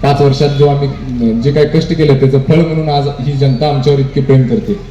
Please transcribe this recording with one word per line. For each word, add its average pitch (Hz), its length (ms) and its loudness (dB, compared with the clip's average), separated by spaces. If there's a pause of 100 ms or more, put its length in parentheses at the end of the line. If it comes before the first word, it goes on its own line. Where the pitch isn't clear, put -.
पाच 139 180 2
वर्षात 139 280 2
जो 143 180 2
आम्ही, 131 640 -2 (100)
जे 139 100 0
काही 147 160 2
कष्ट 165 260 -2
केले 147 260 2
त्याचं 135 280 2
फळ 160 80 4
म्हणून 160 340 0
आज 143 180 -2 (120)
ही 143 120 -4
जनता 135 380 0
आमच्यावर 139 300 0
इतके 135 220 -2
प्रेम 135 260 2
करते. 104 260 -2 (160)